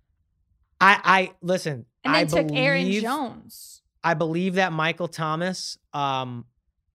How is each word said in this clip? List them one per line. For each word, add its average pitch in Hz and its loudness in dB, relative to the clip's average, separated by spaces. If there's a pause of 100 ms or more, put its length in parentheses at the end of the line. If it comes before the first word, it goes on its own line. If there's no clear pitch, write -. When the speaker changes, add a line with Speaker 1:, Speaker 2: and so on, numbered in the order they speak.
(800)
Speaker 1:
I, 196 8
I, 185 2
listen, 170 -4 (180)
Speaker 2:
And 202 2
then 160 4
Speaker 1:
I 175 2
Speaker 2:
took 156 0
Aaron 180 0
Speaker 1:
believe, 196 0
Speaker 2:
Jones. - -8 (220)
Speaker 1:
I 165 2
believe 170 -2
that 185 2
Michael 160 -2
Thomas, 160 -4 (160)
um, 131 -4 (500)